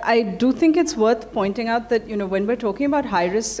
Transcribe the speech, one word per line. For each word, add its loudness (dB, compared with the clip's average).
I 2
do 0
think 4
it's 0
worth 0
pointing -2
out -2
that, 0
you -6
know, -2
when -2
we're 0
talking -2
about 2
high 0
risk, -2